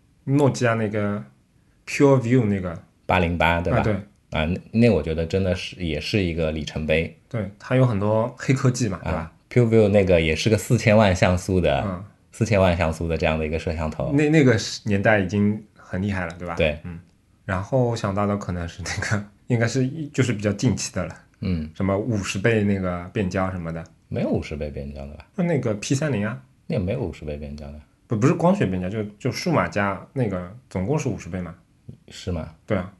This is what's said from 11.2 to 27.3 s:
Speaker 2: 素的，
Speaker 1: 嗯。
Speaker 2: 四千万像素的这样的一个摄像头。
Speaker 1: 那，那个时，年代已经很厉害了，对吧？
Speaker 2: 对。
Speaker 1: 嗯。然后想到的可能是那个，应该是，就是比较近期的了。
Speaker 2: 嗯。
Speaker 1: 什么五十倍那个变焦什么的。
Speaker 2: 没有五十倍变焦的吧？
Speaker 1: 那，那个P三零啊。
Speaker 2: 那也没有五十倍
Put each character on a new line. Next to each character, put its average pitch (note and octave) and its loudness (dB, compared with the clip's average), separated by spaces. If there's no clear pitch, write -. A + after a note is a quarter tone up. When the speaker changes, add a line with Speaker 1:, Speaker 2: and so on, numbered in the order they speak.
Speaker 2:
素 F#2 0
的， C#2+ 2
Speaker 1:
嗯。 F#2+ -8
Speaker 2:
四 - -2
千 G2+ 4
万 F#2 4
像 D#2+ 0
素 E2+ -4
的 D#2+ 0
这 E2 0
样 D#2 2
的 D#2+ -2
一 D2+ -4
个 D#2+ -2
摄 D#2+ -4
像 D#2 -4
头。 E2 -4
Speaker 1:
那， D3 4
那 D#3 6
个 A#2+ 6
时， - -6
年 G2+ 0
代 A2 4
已 F#2+ 0
经 G#2 0
很 - -8
厉 G2+ -2
害 F#2 -4
了， E2 -8
对 F2+ -12
吧？ E2+ -6
Speaker 2:
对。 D#2 0
Speaker 1:
嗯。 E2+ -12
然 F#2+ -2
后 A#2+ 0
想 G#2 -2
到 G2+ 0
的 G2+ 0
可 G2+ -8
能 F2 -4
是 F2 -12
那 E2+ -8
个， G#2 -2
应 - 2
该 A2+ 2
是， C3 0
就 C3+ 4
是 A#2+ 0
比 G#2 -6
较 G#2 0
近 G2+ 0
期 - -6
的 F2+ -4
了。 E2 -10
Speaker 2:
嗯。 D#2+ -4
Speaker 1:
什 G2 -4
么 G2 0
五 A2 -2
十 - -6
倍 G#2+ 2
那 G2+ 2
个 F2+ -4
变 G2+ -2
焦 F#2 -2
什 F#2 -6
么 E2 -8
的。 E2 -8
Speaker 2:
没 A2 -4
有 C#4+ -2
五 G#2+ -2
十 D2+ -10
倍 D2 -8
变 C#2+ -10
焦 C#2 -12
的 C#2+ -14
吧？ - -20
Speaker 1:
那， F3+ -2
那 E3+ 0
个 A2+ -2
P G#2 -4
三 C#3+ -2
零 G#2 -2
啊。 A#2+ -8
Speaker 2:
那 E3 -2
也 - 0
没 F#2 -2
有 - -4
五 E2+ -6
十 - -16
倍 D2+ -6